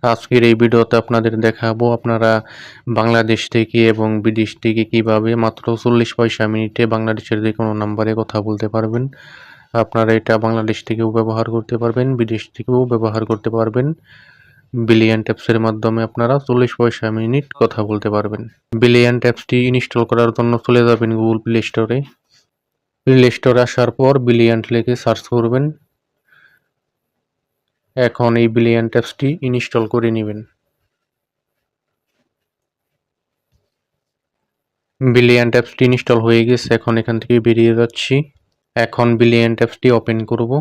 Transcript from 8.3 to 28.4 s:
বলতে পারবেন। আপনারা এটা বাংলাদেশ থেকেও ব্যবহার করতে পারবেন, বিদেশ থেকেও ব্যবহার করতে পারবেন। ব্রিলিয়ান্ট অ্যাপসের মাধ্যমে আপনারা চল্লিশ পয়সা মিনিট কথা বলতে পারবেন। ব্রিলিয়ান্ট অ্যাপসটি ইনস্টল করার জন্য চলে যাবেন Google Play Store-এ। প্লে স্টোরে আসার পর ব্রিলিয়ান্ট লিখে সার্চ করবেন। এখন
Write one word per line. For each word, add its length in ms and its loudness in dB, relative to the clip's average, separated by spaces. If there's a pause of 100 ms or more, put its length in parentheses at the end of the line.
বলতে 280 -6
পারবেন। 360 -4 (680)
আপনারা 380 0
এটা 260 2
বাংলাদেশ 460 -2
থেকেও 260 -4
ব্যবহার 400 -2
করতে 260 -6
পারবেন, 300 -2 (100)
বিদেশ 260 -2 (100)
থেকেও 340 -2
ব্যবহার 380 -2
করতে 260 -4
পারবেন। 360 -2 (840)
ব্রিলিয়ান্ট 540 2
অ্যাপসের 340 -2
মাধ্যমে 420 -2
আপনারা 320 -2 (120)
চল্লিশ 340 0
পয়সা 260 -2 (100)
মিনিট 300 -4 (140)
কথা 280 0
বলতে 220 -4
পারবেন। 320 -4 (380)
ব্রিলিয়ান্ট 440 4
অ্যাপসটি 320 -2 (140)
ইনস্টল 400 -2
করার 260 2
জন্য 160 0 (140)
চলে 220 4
যাবেন 300 2
Google 240 0
Play 280 -2
Store-এ। 300 -2 (1040)
প্লে 240 6
স্টোরে 360 2
আসার 320 -2
পর 140 4 (140)
ব্রিলিয়ান্ট 380 2 (100)
লিখে 200 -2 (100)
সার্চ 200 -2 (100)
করবেন। 300 0 (2250)
এখন 340 0 (100)